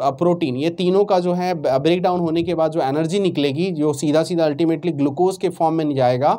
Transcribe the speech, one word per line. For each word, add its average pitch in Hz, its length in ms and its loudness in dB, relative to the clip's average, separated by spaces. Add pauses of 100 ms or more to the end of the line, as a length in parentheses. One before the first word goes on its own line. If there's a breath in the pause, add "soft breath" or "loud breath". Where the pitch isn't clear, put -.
आ, 135 80 2
प्रोटीन, 165 460 0
ये 156 140 -2
तीनों 185 340 2
का 196 160 2
जो 180 120 0
है 180 220 -2
ब-, 139 240 0
ब्रेकडाउन 180 420 0
होने 170 220 0
के 170 120 -4
बाद 160 180 0
जो 165 80 -2
एनर्जी 156 400 -2
निकलेगी, 147 500 0
जो 151 220 0
सीधा 151 300 0
सीधा 165 260 0
ultimately 160 440 0
ग्लूकोज 147 460 0
के 190 100 -2
फॉर्म 160 260 0
में 160 100 0
नहीं 147 120 -2
जाएगा, 127 420 2